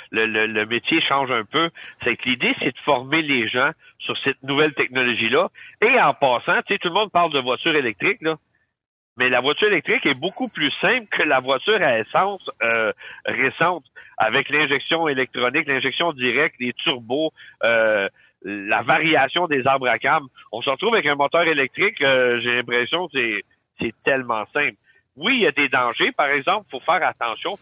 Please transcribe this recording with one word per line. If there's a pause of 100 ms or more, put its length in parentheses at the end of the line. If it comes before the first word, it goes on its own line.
le,
le,
le
métier
change
un
peu. (340)
C'est
que
l'idée,
c'est
de
former
les
gens (300)
sur
cette
nouvelle
technologie-là. (340)
Et
en
passant,
tu
sais,
tout
le
monde
parle
de
voiture
électrique,
là. (760)
Mais
la
voiture
électrique
est
beaucoup
plus (100)
simple
que
la
voiture
à
essence, (140)
euh, (360)
récente, (340)
avec
l'injection
électronique,
l'injection
directe,
les
turbos, (320)
euh, (320)
la
variation
des
arbres
à
câbles. (260)
On
se
retrouve
avec
un
moteur
électrique,
euh,
j'ai
l'impression
que
c'est, (360)
c'est (100)
tellement
simple. (440)
Oui,
il
y
a
des
dangers.
Par
exemple,
faut
faire
attention,